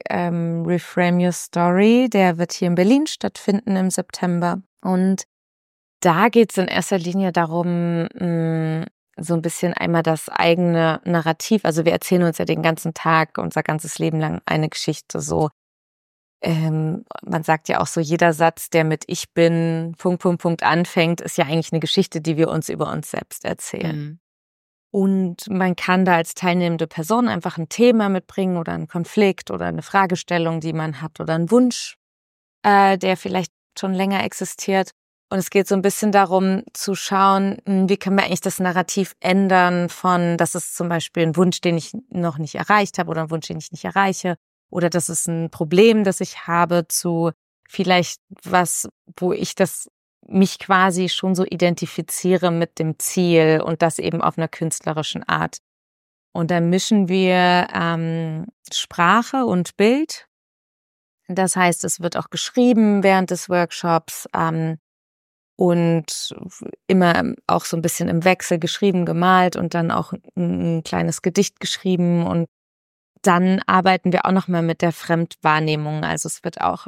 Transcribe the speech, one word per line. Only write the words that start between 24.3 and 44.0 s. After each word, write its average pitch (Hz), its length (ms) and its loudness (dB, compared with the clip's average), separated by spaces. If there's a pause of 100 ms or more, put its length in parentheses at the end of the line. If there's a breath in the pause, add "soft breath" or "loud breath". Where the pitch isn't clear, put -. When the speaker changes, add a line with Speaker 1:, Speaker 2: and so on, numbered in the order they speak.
Speaker 1:
Und 190 580 0
man 185 260 0
kann 185 280 2
da 180 120 4
als 165 180 -2
teilnehmende 170 520 0
Person 214 420 0
einfach 175 300 -4
ein 160 100 -6
Thema 226 400 4
mitbringen 190 480 -2
oder 170 160 -4
einen 165 160 -8
Konflikt 185 640 0
oder 175 160 -4
eine 165 160 -4
Fragestellung, 170 800 0
die 160 120 -4
man 156 300 -6
hat 156 180 -10
oder 160 140 -2
einen 165 160 0
Wunsch, 247 460 2 (640)
äh, 196 360 6
der 190 180 0
vielleicht 185 360 -4 (260)
schon 190 160 -2
länger 196 300 0
existiert. - 680 -4 (380)
Und 196 80 -2
es 180 120 -4
geht 196 180 2
so 202 60 2
ein 190 80 0
bisschen 202 300 0
darum 190 500 2 (100)
zu - 220 -6
schauen, 196 720 2
hm, 190 220 2
wie 196 80 2
können 196 200 0
wir 196 80 4
eigentlich 180 180 -2
das - 180 -4
Narrativ 180 600 -2
ändern 180 680 2
von, 175 480 0
das 165 180 0
ist - 220 -8
zum 175 120 -4
Beispiel 170 360 -2
ein 160 120 0
Wunsch, 175 240 2
den 170 160 0
ich 156 160 -8 (180)
noch 170 280 -4
nicht 156 160 -8
erreicht - 440 0
habe 170 120 -4
oder 160 120 -4
ein 156 80 -8
Wunsch, 160 180 -6
den 165 100 -8
ich - 140 -16
nicht 165 120 -14
erreiche 190 520 -2 (340)